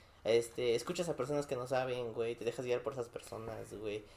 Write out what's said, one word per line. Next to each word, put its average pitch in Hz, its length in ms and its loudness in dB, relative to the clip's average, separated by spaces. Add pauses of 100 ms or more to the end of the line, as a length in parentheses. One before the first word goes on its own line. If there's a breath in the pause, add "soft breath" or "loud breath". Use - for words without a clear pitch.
(240 loud breath)
este, 117 500 4
escuchas 170 340 0
a 139 80 0
personas 143 300 0
que 135 100 -2
no 123 100 -4
saben, 127 480 0
güey, 117 220 0
te - 80 -6
dejas 120 200 0
guiar 123 180 2
por 113 120 -2
esas 120 140 -4
personas, 110 680 -8
güey, 107 280 -4 (140 loud breath)